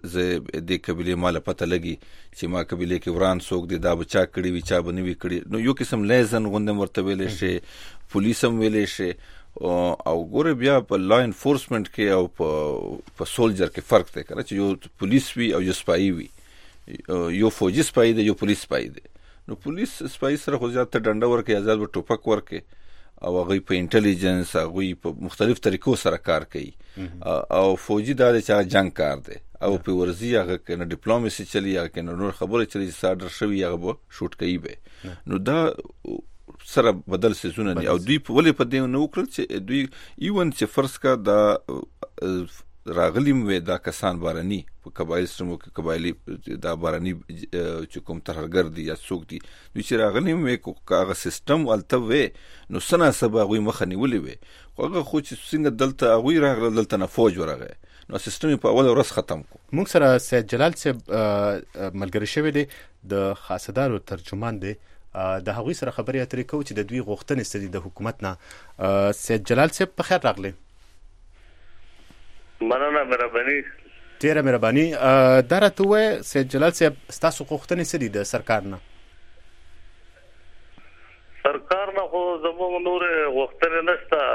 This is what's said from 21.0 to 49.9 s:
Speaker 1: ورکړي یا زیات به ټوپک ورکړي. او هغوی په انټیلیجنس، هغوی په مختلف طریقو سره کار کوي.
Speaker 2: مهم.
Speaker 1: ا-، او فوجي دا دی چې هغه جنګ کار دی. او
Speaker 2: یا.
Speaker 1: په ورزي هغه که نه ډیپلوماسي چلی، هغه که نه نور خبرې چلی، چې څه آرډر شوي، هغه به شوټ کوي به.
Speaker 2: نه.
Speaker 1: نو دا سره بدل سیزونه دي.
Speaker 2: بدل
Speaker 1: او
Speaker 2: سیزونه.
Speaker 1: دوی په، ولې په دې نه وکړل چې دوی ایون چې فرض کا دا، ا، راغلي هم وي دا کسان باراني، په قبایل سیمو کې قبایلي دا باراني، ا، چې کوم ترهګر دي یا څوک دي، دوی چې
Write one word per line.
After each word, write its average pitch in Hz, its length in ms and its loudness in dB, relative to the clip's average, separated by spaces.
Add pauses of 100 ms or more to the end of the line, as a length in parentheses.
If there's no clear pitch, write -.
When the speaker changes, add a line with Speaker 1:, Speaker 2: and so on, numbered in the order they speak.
Speaker 1:
ورکړي 117 220 2
یا 104 100 4
زیات 110 180 2
به 104 180 -4
ټوپک 107 360 -2
ورکړي. - 280 -2 (580)
او 90 240 0
هغوی 95 160 2
په 92 160 -2
انټیلیجنس، 90 840 2
هغوی 87 380 -2
په 85 160 -6 (160)
مختلف 110 340 0
طریقو 113 420 2
سره 82 140 2
کار 80 360 0
کوي. - 180 -8 (260)
Speaker 2:
مهم. 87 260 -10
Speaker 1:
ا-، 85 220 -2 (140)
او 95 180 4
فوجي 110 380 -2
دا 123 180 6
دی 117 100 4
چې - 80 -2
هغه 104 120 6 (120)
جنګ 98 160 4 (100)
کار 73 160 0
دی. - 220 -14 (240)
او 101 100 2
Speaker 2:
یا. 95 60 0
Speaker 1:
په 92 140 -4
ورزي 90 440 0
هغه 90 200 0
که 87 200 -8
نه 87 80 -6
ډیپلوماسي 107 600 -2
چلی، 98 340 -2
هغه 85 180 -2
که 85 60 -6
نه 85 100 -8
نور 95 180 -4
خبرې 104 340 -2
چلی، 98 260 -4
چې 82 100 -12
څه - 100 -2
آرډر 92 180 -4 (100)
شوي، 101 260 0
هغه 87 120 -2
به 92 200 -6 (220)
شوټ 87 140 -6 (120)
کوي 90 140 0
به. - 180 -10 (280)
Speaker 2:
نه. 90 120 -14 (100)
Speaker 1:
نو 95 120 -2
دا 143 360 0 (880)
سره 117 300 4 (140)
بدل 95 240 2
سیزونه 92 420 -2
دي. 85 60 0
Speaker 2:
بدل - 80 0
Speaker 1:
او 85 100 2
Speaker 2:
سیزونه. 90 80 -6
Speaker 1:
دوی 147 120 2
په، - 160 -8
ولې 156 260 8
په 135 100 2
دې 127 40 0
نه 131 280 0
وکړل 165 320 -2
چې 190 80 -4 (240)
دوی 135 160 -2 (340)
ایون 180 360 0
چې - 120 -4
فرض 135 340 -2
کا 131 160 2
دا، 104 440 4
ا، - 880 -6 (420)
راغلي 87 420 2
هم 127 160 2
وي 98 140 2
دا 90 160 -2
کسان 90 440 -4
باراني، 85 440 -4 (200)
په - 140 -16
قبایل 87 280 0
سیمو 90 300 -8
کې - 120 -16 (100)
قبایلي 82 340 -2 (520)
دا 85 100 -4
باراني، 82 380 -4
ا، 82 60 -8 (640)
چې - 220 -14
کوم 82 220 -10
ترهګر 82 480 0
دي 78 100 -8
یا 78 80 -4
څوک 85 360 -8
دي، 78 80 -12 (360)
دوی 117 80 -6
چې - 100 -6